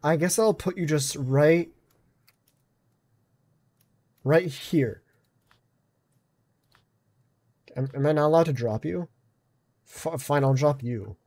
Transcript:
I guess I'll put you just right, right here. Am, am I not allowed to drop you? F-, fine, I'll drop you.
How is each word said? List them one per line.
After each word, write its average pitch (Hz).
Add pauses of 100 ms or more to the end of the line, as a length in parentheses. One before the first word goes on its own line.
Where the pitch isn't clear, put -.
I 160
guess 175
I'll 220
put 180
you 175
just 147
right, 147 (2500)
right 165
here. 135 (2750)
Am, 131
am 139
I 151
not 151
allowed 165
to 156
drop 117
you? 175 (760)
F-, 165
fine, 143
I'll 135
drop 139
you. 107 (100)